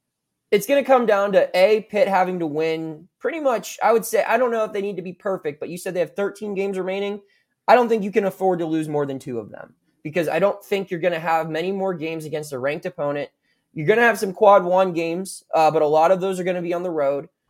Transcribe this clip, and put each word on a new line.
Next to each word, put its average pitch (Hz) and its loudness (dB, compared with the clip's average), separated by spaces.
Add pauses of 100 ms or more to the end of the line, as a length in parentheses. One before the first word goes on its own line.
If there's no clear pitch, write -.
(520)
It's 208 2
gonna 277 2
come 254 4
down 202 2
to, 185 4
A, 208 4
Pitt 208 0
having 185 0
to 165 -2
win 160 -4 (120)
pretty 294 -6
much, 247 -2
I 214 4
would 226 2
say, - 0
I 226 0
don't 247 2
know 226 -2
if 214 -6
they 208 -4
need 202 -6
to 175 -10
be 180 -12
perfect, 170 -6
but - -10
you 170 -10
said 180 -8
they 180 -2
have 160 -4
thirteen 202 -6
games 196 -2
remaining. 202 -6 (460)
I 226 8
don't 240 4
think 220 0
you 202 -6
can 202 2
afford 190 0
to 170 -2
lose 160 -2
more 147 -2
than 135 -8
two 127 -8
of 107 -10
them - -20 (260)
because 160 -2
I 160 -2
don't 196 0
think 196 -4
you're 175 -6
gonna 170 0
have 165 0
many 170 -2
more 190 -2
games 160 -8
against 151 -8
a 131 -8
ranked 143 -4
opponent. 143 -6 (440)
You're 156 -6
gonna 214 4
have 226 4
some 190 -4
quad 202 6
one 185 2
games, 170 -6 (100)
uh, 156 4
but 151 2
a 151 4
lot 156 4
of 190 4
those 185 -4
are 185 -6
gonna 180 -2
be 170 -4
on 175 -4
the 180 -6
road. 143 -2 (200)